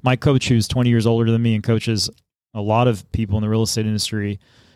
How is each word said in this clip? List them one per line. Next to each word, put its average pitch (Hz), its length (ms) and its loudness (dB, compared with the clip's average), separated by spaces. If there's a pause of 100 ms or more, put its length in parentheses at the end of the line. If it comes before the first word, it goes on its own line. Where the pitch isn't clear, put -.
my 127 140 0
coach, 135 320 0
who's 117 200 2
twenty 123 220 0
years 117 160 2
older 117 260 2
than 113 100 2
me 117 140 2
and 104 80 -4
coaches 113 460 -2 (460)
a 107 60 -8
lot 110 260 2
of 101 240 -2
people 101 260 -2
in 110 60 -2
the 107 60 -2
real 110 140 2
estate 110 220 -2
industry 104 540 -4 (360)